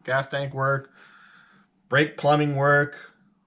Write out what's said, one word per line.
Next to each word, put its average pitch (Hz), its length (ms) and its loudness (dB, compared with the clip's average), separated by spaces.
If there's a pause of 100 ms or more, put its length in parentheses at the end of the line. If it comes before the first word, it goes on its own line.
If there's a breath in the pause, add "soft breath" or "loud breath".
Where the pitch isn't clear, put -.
gas 131 240 -4
tank 139 260 -8
work, 135 380 -4 (960 soft breath)
brake 151 280 0
plumbing 147 380 2
work, 143 580 0 (340)